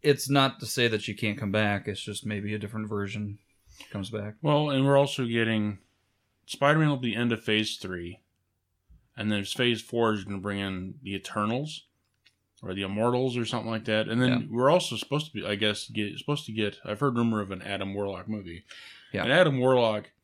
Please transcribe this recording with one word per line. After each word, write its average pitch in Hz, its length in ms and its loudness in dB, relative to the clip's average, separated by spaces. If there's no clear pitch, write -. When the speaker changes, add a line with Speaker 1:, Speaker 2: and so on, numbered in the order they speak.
Speaker 1:
it's 139 260 2
not 135 300 4
to 117 60 -10
say 120 240 2
that 107 120 0
she 107 140 -6
can't 104 240 -2
come 104 120 -4
back. 101 360 2
It's 98 160 -6
just 101 220 -8
maybe 104 280 -6
a 107 60 -4
different 107 300 -8
version 104 500 -4
comes 98 220 -8
back. 107 300 -8
Speaker 2:
Well, 151 280 2
and 135 160 4
we're 139 120 6
also 139 280 2
getting, 113 540 2
Spider-Man 151 440 4
will 143 80 2
be 120 180 -2
end 117 160 0
of 113 120 -2
phase 107 340 0
three, 87 420 -10
and 107 160 -2
then 101 140 0
phase 120 360 0
four 117 320 2
is 101 120 -2
gonna 101 120 -6
bring 98 220 -4
in 95 420 -4
the 98 140 -6
Eternals, 117 680 -4
or 92 100 -8
the 98 100 -4
Immortals, 120 540 0
or 117 80 0
something 113 240 -4
like 110 160 -4
that. 110 240 2
And 113 120 0
then 123 80 4
Speaker 1:
Yeah. 110 80 -6
Speaker 2:
we're 120 220 4
also 170 240 2
supposed 147 320 -4
to - 60 -18
be, 104 120 -6
I 104 100 0
guess, 104 340 0
get, 107 280 -4
supposed 147 300 -4
to 113 40 -10
get, 107 340 -2
I've 104 140 -6
heard 139 180 2
rumor 117 240 2
of 98 100 -6
an 92 120 -8
Adam 98 300 -4
Warlock 98 340 -4
movie. 95 360 -8
Speaker 1:
Yeah. 95 100 0
Speaker 2:
And 123 80 2
Adam 151 280 6
Warlock 120 500 4